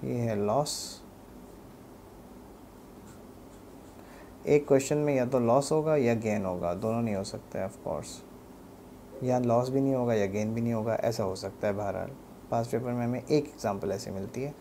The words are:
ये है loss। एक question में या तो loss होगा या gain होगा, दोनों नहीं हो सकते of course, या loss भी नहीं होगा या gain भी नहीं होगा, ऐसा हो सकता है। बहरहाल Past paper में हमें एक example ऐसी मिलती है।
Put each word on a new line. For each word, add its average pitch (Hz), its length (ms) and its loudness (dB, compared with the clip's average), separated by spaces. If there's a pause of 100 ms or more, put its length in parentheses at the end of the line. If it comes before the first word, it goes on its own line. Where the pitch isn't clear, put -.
ये 131 160 -2
है 117 160 2
loss। 110 380 2 (3750)
एक 143 220 6
question 139 300 6
में 147 160 4
या 127 120 4
तो 131 140 4
loss 123 320 6
होगा 156 240 4
या 117 180 6
gain 107 300 2
होगा, 87 300 0
दोनों 110 280 0
नहीं 110 120 0
हो 98 100 0
सकते 98 420 -6
of 95 100 -8 (100)
course, 82 240 -4 (1120)
या 127 140 4
loss 123 320 4
भी 135 100 4
नहीं 135 140 4
होगा 120 200 4
या 101 120 4
gain 107 280 0
भी 117 60 0
नहीं 117 120 2
होगा, 110 220 0
ऐसा 113 300 0
हो 92 120 -2
सकता 95 300 -4
है। 104 80 2
बहरहाल 95 360 -4 (400)
Past 117 200 0
paper 123 220 -2
में 120 120 0
हमें 120 160 0
एक 147 260 2
example 101 460 -2
ऐसी 101 180 -4
मिलती 98 320 -6
है। 147 180 -8